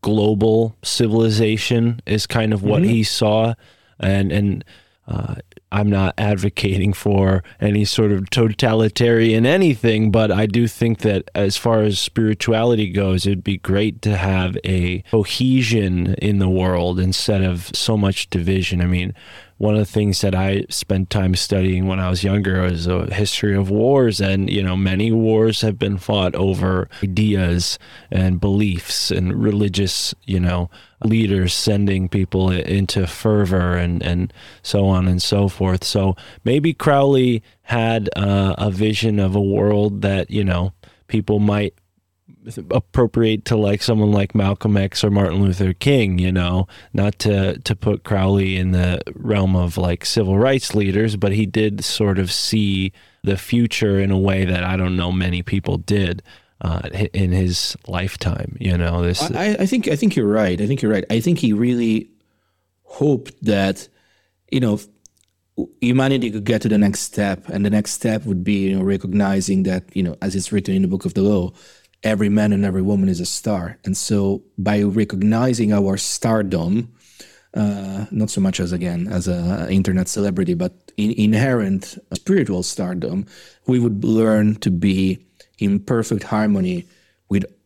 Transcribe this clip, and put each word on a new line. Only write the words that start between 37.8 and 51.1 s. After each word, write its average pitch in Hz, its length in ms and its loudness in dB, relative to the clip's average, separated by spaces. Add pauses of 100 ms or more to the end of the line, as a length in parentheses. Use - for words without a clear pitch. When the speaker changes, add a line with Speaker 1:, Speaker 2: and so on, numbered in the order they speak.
Speaker 1:
uh, 98 420 2
a 107 140 -2
vision 107 480 0
of 95 160 0
a 104 40 2
world 104 640 2
that, 98 300 -2
you 104 100 0
know, 90 300 0 (340)
people 107 320 0
might 104 360 0 (960)
appropriate 113 760 0
to, 117 100 2
like, 104 260 2
someone 107 300 2
like 101 220 0
Malcolm 101 420 2
X 98 260 0
or 107 80 2
Martin 98 320 2
Luther 95 300 2
King, 107 460 2
you 90 120 2
know, 90 360 0 (260)
not 101 280 0
to, 98 400 0
to - 140 -4
put 101 300 -2
Crowley 95 520 2
in 92 160 0
the 90 280 2 (140)
realm 95 420 0
of, 87 220 0
like, 90 260 -2
civil 98 340 0
rights 131 360 0
leaders, 104 420 0